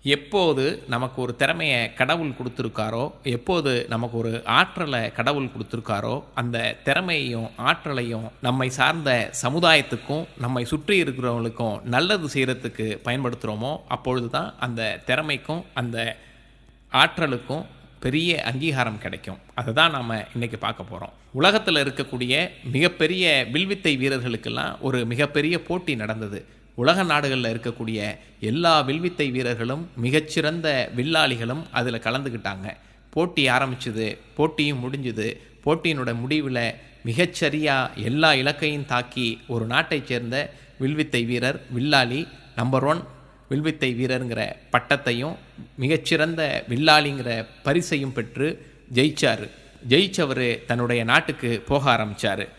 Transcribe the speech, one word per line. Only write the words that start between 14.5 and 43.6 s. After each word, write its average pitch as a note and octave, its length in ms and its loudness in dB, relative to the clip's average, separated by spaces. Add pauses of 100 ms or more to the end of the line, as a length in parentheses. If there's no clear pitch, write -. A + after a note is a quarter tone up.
அந்த A2+ 480 -4
திறமைக்கும் D3+ 580 -2 (100)
அந்த A#2 420 -4 (760)
ஆற்றலுக்கும் C#3 760 2 (340)
பெரிய D#3+ 420 2
அங்கீகாரம் B2+ 560 0
கிடைக்கும். F#2 400 -10 (160)
அதை A#2+ 180 -4
தான் D#3+ 180 6
நாம A#2 420 -4
இன்னைக்கு A#2 260 -4
பார்க்க G#2 240 -4
போறோம். - 580 -10
உலகத்துல F#3+ 400 4
இருக்கக்கூடிய C3+ 680 -2 (220)
மிகப்பெரிய D#3+ 800 4
வில்வித்தை F3+ 460 0
வீரர்களுக்கெல்லாம் B2 840 -2
ஒரு B2+ 240 0
மிகப்பெரிய D3 580 0
போட்டி F3 340 -4
நடந்தது. G#2+ 480 -6 (300)
உலக E3+ 300 4
நாடுகள்ல B2+ 680 0
இருக்கக்கூடிய G#2+ 420 -4 (240)
எல்லா D#3 400 4
வில்வித்தை D3+ 500 0
வீரர்களும், B2 680 -2
மிகச்சிறந்த D3+ 1000 0
வில்லாளிகளும் C3+ 680 0 (100)
அதுல B2 260 0
கலந்துக்கிட்டாங்க. A2+ 760 -4 (360)
போட்டி D#3+ 380 2
ஆரம்பிச்சுது, B2 720 0 (180)
போட்டியும் D3 480 0
முடிஞ்சுது. B2 520 -4 (280)
போட்டியினோட C#3+ 520 0 (120)
முடிவுல C3 460 0 (300)
மிகச்சரியா D3 880 0
எல்லா C#3+ 380 4
இலக்கையும் D3 540 0
தாக்கி B2 600 -2
ஒரு A#2 180 -2
நாட்டைச் C#3 400 0
சேர்ந்த B2 460 -4 (260)
வில்வித்தை C#3 460 0
வீரர், B2 360 -2 (100)
வில்லாளி, C3 580 2 (280)
நம்பர் B2+ 280 2
ஒன் D#3 160 2 (480)
வில்வித்தை D3 460 0